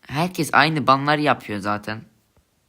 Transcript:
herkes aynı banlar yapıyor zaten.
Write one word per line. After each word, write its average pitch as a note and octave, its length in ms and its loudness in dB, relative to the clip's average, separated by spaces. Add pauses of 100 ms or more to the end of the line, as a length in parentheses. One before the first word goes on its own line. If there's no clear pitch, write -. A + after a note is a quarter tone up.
herkes D#3+ 460 -2
aynı D3 340 2
banlar C#3 300 2
yapıyor B2+ 420 -2
zaten. G#2 420 -6 (680)